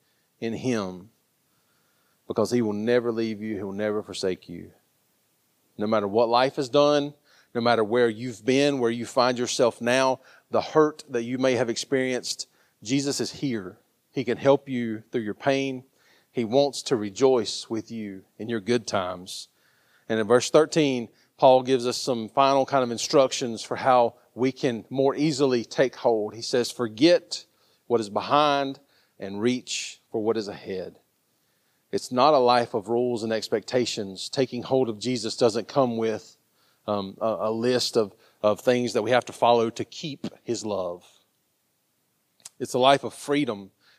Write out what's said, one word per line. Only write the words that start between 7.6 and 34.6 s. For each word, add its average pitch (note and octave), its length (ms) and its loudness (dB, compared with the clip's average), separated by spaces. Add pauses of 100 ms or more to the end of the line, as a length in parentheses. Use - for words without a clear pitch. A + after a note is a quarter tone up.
matter A#2 220 4
where A#2 260 2
you've A2 360 -8
been, C#3 340 2
where A#2 120 2
you A#2+ 160 -6
find B2 320 0
yourself B2 420 0
now, B2+ 400 2 (300)
the A2 100 2
hurt D3+ 480 2
that B2 140 -4
you B2 160 -6
may C3 160 2
have A#2 160 0
experienced, B2+ 800 -4 (340)
Jesus C#3 380 -2
is A2 100 -4
here. G#2+ 480 -8 (320)
He - 140 -6
can A#2+ 120 -2
help C#3 320 4
you A#2 440 -6
through B2 100 -2
your G#2 120 -6
pain. C3+ 500 -2 (480)
He B2 120 -2
wants C3 400 2
to C3+ 120 0
rejoice A2 720 0
with A2+ 220 -6
you G2+ 320 -10 (140)
in G#2+ 100 -10
your A#2 120 -4
good A2 260 -2
times. F#2 600 -6 (600)
And A2 100 -2
in A2 80 -2
verse A#2+ 240 4
thirteen, D3 580 2 (280)
Paul C3 260 8
gives B2+ 240 0
us A#2+ 100 -2
some A#2 320 -4
final C#3 380 4
kind C#3 160 2
of A#2+ 80 -2
instructions B2 720 2
for - 140 -6
how A#2+ 380 4 (200)
we B2 160 0
can A#2+ 400 -4
more C3+ 240 2
easily C3 500 2
take C3 300 0
hold. G#2+ 400 0
He A2+ 80 -14
says, B2 280 -2
"Forget B2 760 2 (420)
what A#2 140 2
is G2+ 100 -6
behind C#3 720 0 (400)
and G2 200 -8
reach - 600 -4 (100)
for A#2 100 -4
what G#2+ 160 0
is G#2 120 -4
ahead." F#2 500 -10 (920)
It's - 200 -6
not C3 220 4
a C#3+ 40 6
life B2 360 2
of G#2 140 -4
rules A#2+ 340 -2
and A2+ 100 -4
expectations. G#2+ 960 -4
Taking B2 340 -4